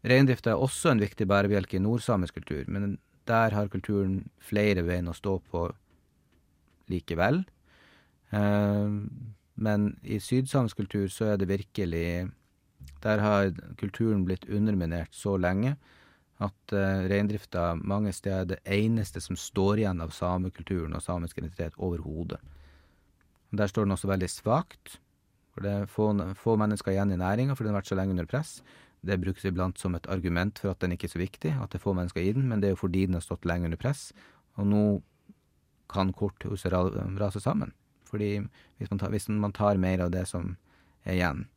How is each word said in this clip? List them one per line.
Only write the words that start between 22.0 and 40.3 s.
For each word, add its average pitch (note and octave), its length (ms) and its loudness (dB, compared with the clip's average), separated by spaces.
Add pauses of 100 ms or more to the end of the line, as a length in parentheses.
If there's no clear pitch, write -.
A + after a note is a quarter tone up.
Der G#2 140 2
står G#2 180 0
den G2 100 2
også G2 160 -4
veldig F#2 180 0
svakt, - 680 -4 (560)
for - 80 -12
det G2+ 100 -2
er G2+ 140 -2
få, G#2+ 260 0 (240)
få A2+ 220 2
mennesker G#2 340 0
igjen G2 220 2
i F2+ 40 0
næringa, A2+ 380 0
for A#2 80 -6
den G#2+ 100 0
har G2 80 0
vært - 60 -14
så G2 80 -2
lenge F#2+ 160 0
under F2+ 160 0
press. - 340 -6 (440)
Det F#2 160 0
brukes F#2 240 -4
iblant F#2 320 0
som F2+ 180 -2
et - 140 -8
argument F#2 500 0
for G2 120 -2
at - 80 -6
den F2+ 120 0
ikke - 140 -4
er - 80 -8
så E2+ 80 -4
viktig, D3+ 400 -4
at G#2 80 -8
det - 100 -8
er - 60 -10
få G2+ 100 2
mennesker F2 260 -2
i G2 120 2
den, C3+ 160 2
men G#2+ 100 0
det G2+ 80 2
er F#2+ 80 2
jo F#2+ 120 -4
fordi F#2+ 180 2
den F2+ 80 0
har E2+ 80 -2
stått - 240 -8
lenge F2 200 0
under E2 120 -2
press, - 340 -4 (460)
og G2+ 100 -2
nå G#2 340 4 (840)
kan F#2+ 240 0
korthuset G2 640 -4
ra-, F#2+ 460 0
rase G2+ 200 -2
sammen, - 320 -2 (320)
fordi G#2 380 -2 (380)
hvis G#2 120 -8
man G2+ 80 -2
tar, G2 140 -2
hvis G#2 160 -2
man G#2 240 0
tar G2+ 240 2
mer F#2 240 2
av F2 100 0
det F#2 160 -2
som F2+ 300 -6 (480)